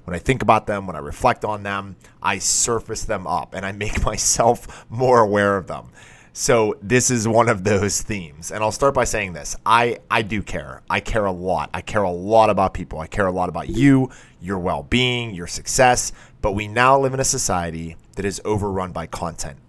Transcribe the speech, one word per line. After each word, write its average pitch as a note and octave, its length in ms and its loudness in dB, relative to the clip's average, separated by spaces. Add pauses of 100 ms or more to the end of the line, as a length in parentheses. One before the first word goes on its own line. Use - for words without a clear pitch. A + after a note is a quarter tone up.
when F2+ 100 -8
I - 40 -4
think B2+ 220 -2
about A2 240 2
them, G2 220 -4
when E2+ 80 -10
I D2 40 -8
reflect A2 460 -2
on G#2+ 160 -4
them, G2 360 -6 (240)
I G2 180 -2
surface - 640 -2
them F#2+ 240 -6
up, E2 260 -4
and F#2+ 100 -8
I G2 100 -6
make - 300 -4
<laughs> - 20 0
myself - 840 0
more B2+ 300 4
aware G2+ 360 4
of E2+ 120 -4
them. B1 220 -12 (460)
So A2 460 2
this A#2+ 300 2
is A2+ 160 0
one A2+ 200 6
of G#2 160 0
those G2+ 380 2
themes, E2+ 500 -10
and G#2 120 -4
I'll A2 80 0
start C#3 240 2
by B2+ 80 2
saying G2+ 300 -4
this. D2 220 -10 (120)
I, A#2 320 4 (100)
I A2+ 140 2
do G2+ 180 -4
care. C2+ 480 -10
I G2 100 0
care G#2 260 -2
a F#2+ 60 0
lot. F2 440 -4
I F2 60 -6
care - 200 -2
a F#2+ 80 0
lot G#2 400 4
about F#2+ 240 2
people. D#2+ 260 -8
I D#2+ 60 -8
care G2 220 0
a F2+ 40 0
lot F2+ 180 -2
about D#2+ 200 -8
you, C3 400 4 (320)
your F#2+ 160 -4
well-being, A2+ 800 -2
your F2 120 -10
success, - 640 2 (300)
but G#2 120 4
we G#2 140 -2
now B2 300 4
live C3+ 160 2
in C3 60 -6
a C3+ 60 0
society E2+ 720 -4 (180)
that F#2+ 100 -6
is G2 180 -4
overrun F#2+ 500 -2
by E2 120 -8
content D#2+ 640 -8